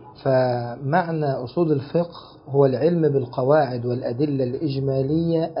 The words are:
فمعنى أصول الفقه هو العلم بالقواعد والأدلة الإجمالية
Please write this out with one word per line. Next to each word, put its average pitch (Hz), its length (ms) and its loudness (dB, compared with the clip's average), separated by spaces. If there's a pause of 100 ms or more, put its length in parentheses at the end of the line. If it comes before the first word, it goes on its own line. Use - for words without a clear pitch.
(220)
فمعنى 135 1040 0
أصول 135 460 -2
الفقه 165 460 -2 (300)
هو 139 180 6
العلم 151 360 2
بالقواعد 135 840 2
والأدلة 131 580 -2
الإجمالية 135 1040 -2 (100)